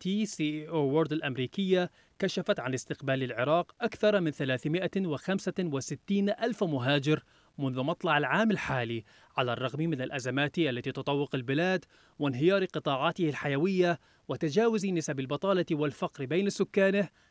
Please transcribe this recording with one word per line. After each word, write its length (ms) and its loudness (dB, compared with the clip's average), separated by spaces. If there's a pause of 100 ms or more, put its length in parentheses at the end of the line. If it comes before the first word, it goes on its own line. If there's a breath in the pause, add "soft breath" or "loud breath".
(240)
سي 200 -4
إي 240 -4
أو 80 -4
وورد 360 2
الأمريكية 800 0 (280 soft breath)
كشفت 420 0
عن 140 -2
استقبال 480 -2
العراق 580 0
أكثر 400 2
من 100 0
ثلاثمائة 600 -2 (160)
وخمسة 540 -2
وستين 680 0
ألف 340 -2
مهاجر 580 2 (360 soft breath)
منذ 240 -2
مطلع 360 2
العام 320 2
الحالي، 540 -2 (320 soft breath)
على 160 2
الرغم 280 -4
من 220 -2
الأزمات 560 -2
التي 340 0
تطوق 420 -2
البلاد 500 0 (340 soft breath)
وانهيار 460 2
قطاعاته 640 0
الحيوية 720 2 (280 soft breath)
وتجاوز 580 0
نسب 340 -2
البطالة 520 0
والفقر 520 -2
بين 260 0
سكانه 580 2 (220 soft breath)